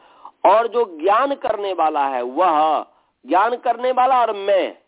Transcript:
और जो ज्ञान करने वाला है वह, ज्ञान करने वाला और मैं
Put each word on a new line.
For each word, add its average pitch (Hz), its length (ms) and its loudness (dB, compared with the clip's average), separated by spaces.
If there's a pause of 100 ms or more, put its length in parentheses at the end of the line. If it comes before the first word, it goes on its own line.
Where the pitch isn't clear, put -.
(500)
और 226 180 4
जो 208 320 -4
ज्ञान 233 340 0
करने 208 380 -4
वाला 156 360 0
है 127 140 -4
वह, 151 640 0 (400)
ज्ञान 233 300 0
करने 247 360 -2
वाला 254 280 2
और 220 160 0
मैं 196 520 0